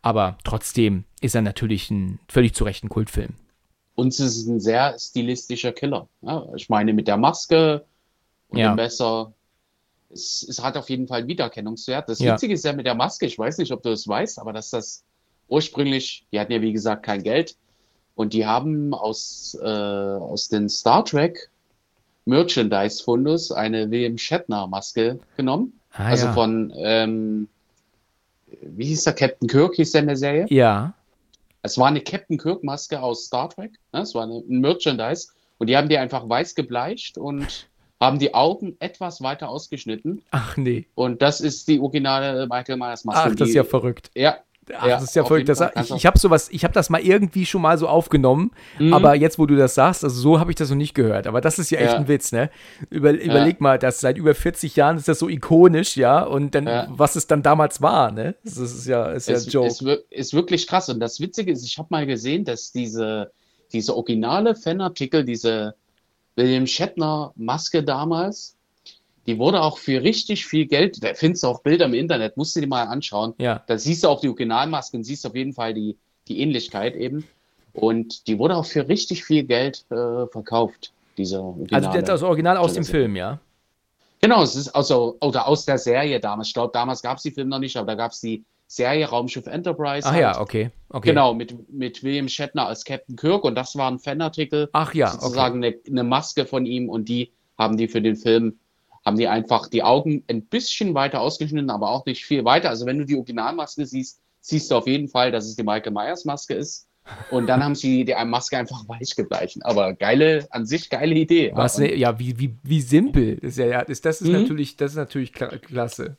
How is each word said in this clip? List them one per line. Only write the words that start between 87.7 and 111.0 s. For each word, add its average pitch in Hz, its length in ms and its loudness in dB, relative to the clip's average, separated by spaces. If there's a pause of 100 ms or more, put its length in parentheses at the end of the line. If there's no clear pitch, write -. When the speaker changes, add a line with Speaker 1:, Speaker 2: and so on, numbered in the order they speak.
Speaker 2:
aber 107 120 -6
da 110 80 -6
gab's 113 260 -8
die 110 220 -8 (220)
Serie 143 420 -2
Raumschiff 123 400 -4
Enterprise 147 600 -4
Speaker 1:
Ach 131 60 0
Speaker 2:
halt. 165 80 4
Speaker 1:
ja, 101 200 2
okay, 110 300 -4 (180)
okay. 131 200 -2
Speaker 2:
Genau, 135 240 4
mit, 117 380 -10
mit 131 320 -8
William 139 260 -2
Shatner 139 380 -4
als 110 180 -8
Captain 131 320 -12
Kirk 190 260 2
und 123 120 2
das 127 200 -6
war 135 160 0
ein 127 80 -6
Fanartikel, 151 760 -4
Speaker 1:
Ach 156 200 0
ja, 143 160 2
Speaker 2:
sozusagen 123 500 0
Speaker 1:
okay. 120 260 -2
Speaker 2:
eine, 139 140 -10
eine 123 100 0
Maske 139 360 0
von 127 200 -2
ihm 123 240 -4
und 107 200 -4
die 123 220 -4 (260)
haben 110 200 2
die 113 100 0
für 113 140 -2
den 107 160 2
Film, 113 420 2 (460)
haben 104 120 2
die 113 120 2
einfach 113 400 0
die 117 140 0
Augen 143 460 2
ein 113 120 -2
bisschen 214 540 -4
weiter 135 260 0
ausgeschnitten, 147 480 -2
aber 104 220 -2
auch 135 140 -4
nicht 127 200 -6
viel 139 180 0
weiter. 139 260 4
Also 117 160 -4
wenn 131 120 -2
du 147 80 -2
die 143 100 0
Originalmaske 131 680 -6
siehst, 131 340 -8 (220)
siehst 156 280 -2
du 135 60 4
auf 113 120 2
jeden 139 200 0
Fall, 127 240 2
dass 110 140 -4
es 110 100 -14
die 117 80 -6
Michael 107 300 -2
Myers 123 320 -6
Maske 147 300 -6
ist. - 320 -10 (440)
Und 123 160 0
dann 127 160 4
haben 143 100 0
sie 131 300 2
die 123 100 0 (120)
Maske 120 320 -2
einfach 120 320 -6
weich 117 260 -10
gebleichen. - 460 -6
Aber 190 320 0
geile, 156 560 4
an 117 160 -6
sich 151 240 -4
geile 156 260 0